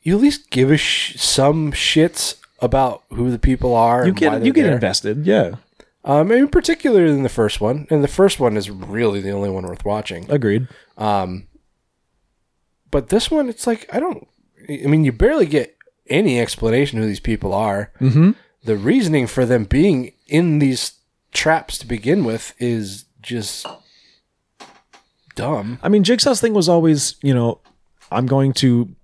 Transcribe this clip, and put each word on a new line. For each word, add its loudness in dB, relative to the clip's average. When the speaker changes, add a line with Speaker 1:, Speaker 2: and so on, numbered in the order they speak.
Speaker 1:
you 0
at 2
least 0
give 2
a 6
sh-, -4
some 0
shits 0
about -2
who -2
the -4
people 0
are 4
Speaker 2:
You 4
Speaker 1:
and -2
Speaker 2:
get, 2
Speaker 1:
why 0
Speaker 2:
you -2
Speaker 1:
they're 2
Speaker 2:
get 4
Speaker 1:
there. 2
Speaker 2:
invested, -2
yeah. 2
Speaker 1:
Um, 2
in 4
particular 2
in 2
the -2
first -2
one, -4
and 2
the 0
first 0
one 0
is -6
really -4
the -6
only -4
one -6
worth -10
watching. -6
Speaker 2:
Agreed. 0
Speaker 1:
Um, -4
but -2
this 0
one, 0
it's -10
like, -4
I -4
don't, -8
I -8
mean, 4
you 2
barely 2
get -2
any 2
explanation 0
who -2
these -6
people -4
are. -2
Speaker 2:
Mm-hmm. 4
Speaker 1:
The -2
reasoning 2
for -2
them 0
being 0
in 2
these -2
traps -2
to -16
begin -2
with -6
is -4
just -10
dumb. -6
Speaker 2:
I -2
mean, 4
Jigsaw's 2
thing 0
was 2
always, 2
you 2
know, 0
"I'm -2
going 2
to 2